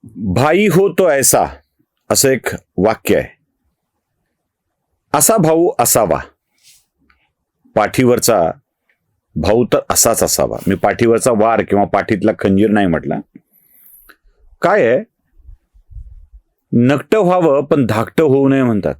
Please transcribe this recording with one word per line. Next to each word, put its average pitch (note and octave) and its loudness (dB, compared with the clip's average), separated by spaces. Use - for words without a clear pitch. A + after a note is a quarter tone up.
"भाई C3 0
हो F#3+ 2
तो F3+ 0
ऐसा," C3 0
असं A2 2
एक C3 -2
वाक्य F#2+ 0
आहे. - -6
असा F#3 0
भाऊ E3 2
असावा. G#2+ 0
पाठीवरचा G#2+ 0
भाऊ G#2+ 0
तर C#3 -2
असाच A2+ 0
असावा. B1 -2
मी F#2+ 0
पाठीवरचा A2+ 0
वार A2 2
किंवा G2+ 0
पाठीतला G2 -2
खंजीर G2+ 2
नाही G#2 0
म्हटला. D#2 -2
काय F3+ 2
आहे, C3 0
नकटं C3 0
व्हावं F3 2
पण C#3+ 0
धाकटं A2 -2
होऊ C3+ 2
नये C3+ 2
म्हणतात. G2 -2